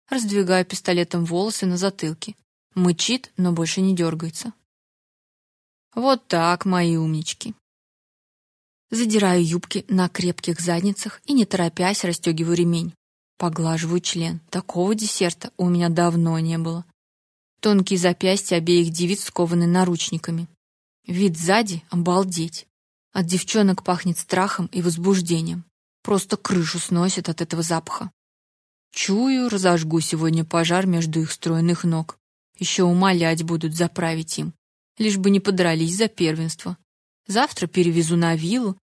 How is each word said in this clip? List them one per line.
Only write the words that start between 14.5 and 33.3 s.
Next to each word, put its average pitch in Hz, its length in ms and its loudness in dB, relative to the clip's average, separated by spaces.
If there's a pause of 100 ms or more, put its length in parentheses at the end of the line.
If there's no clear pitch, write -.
Такого 185 440 -2
десерта 202 640 -4
у 180 120 0
меня 175 200 2
давно 165 500 2
не 165 200 -2
было. 165 260 -6 (760)
Тонкие 196 380 2
запястья 185 580 2
обеих 170 340 4
девиц 175 340 -2
скованы 170 420 0
наручниками. 170 800 0 (580)
Вид 180 300 0
сзади — 185 540 0
обалдеть. 175 760 -2 (460)
От 185 140 -2
девчонок 185 560 0
пахнет 175 360 -2
страхом 185 480 -2
и - 140 -6
возбуждением. 170 840 0 (380)
Просто 202 340 -2
крышу 175 420 -2
сносит 175 500 0
от 160 120 -6
этого 170 220 -4
запаха. 165 480 -4 (800)
Чую, 247 580 0
разожгу 175 520 2
сегодня 160 440 0
пожар 170 420 0
между 165 340 0
их 160 100 -2
стройных 165 540 0
ног. 160 340 -2 (400)
Ещё 185 280 0
умолять 175 560 2